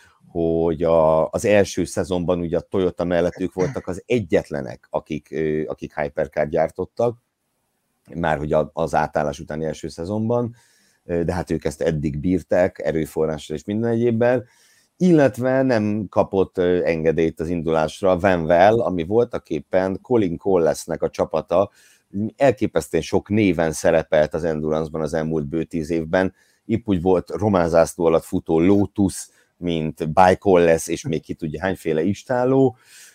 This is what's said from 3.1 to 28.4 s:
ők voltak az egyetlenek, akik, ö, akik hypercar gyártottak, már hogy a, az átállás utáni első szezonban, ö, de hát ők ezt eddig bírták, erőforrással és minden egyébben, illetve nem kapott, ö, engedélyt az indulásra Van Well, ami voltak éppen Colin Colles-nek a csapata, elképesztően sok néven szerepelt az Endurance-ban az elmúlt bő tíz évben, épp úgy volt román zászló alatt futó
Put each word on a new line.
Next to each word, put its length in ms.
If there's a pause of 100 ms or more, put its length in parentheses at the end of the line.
ők 120
voltak 340
az 200
egyetlenek, 840
akik, 400
ö, 360
akik 340
hypercar 480
gyártottak, 680 (960)
már 240
hogy 140
a, 200
az 220
átállás 460
utáni 240
első 240
szezonban, 640 (500)
ö, 200
de 80
hát 180
ők 140
ezt 160
eddig 380
bírták, 600
erőforrással 800
és 80
minden 260
egyébben, 540 (520)
illetve 680
nem 460
kapott, 500
ö, 260
engedélyt 560
az 80
indulásra 680
Van 260
Well, 360
ami 240
voltak 440
éppen 520
Colin 360
Colles-nek 640
a 80
csapata, 600 (640)
elképesztően 640
sok 260
néven 440
szerepelt 640
az 100
Endurance-ban 560
az 140
elmúlt 340
bő 160
tíz 260
évben, 440 (300)
épp 240
úgy 140
volt 280
román 380
zászló 360
alatt 200
futó 360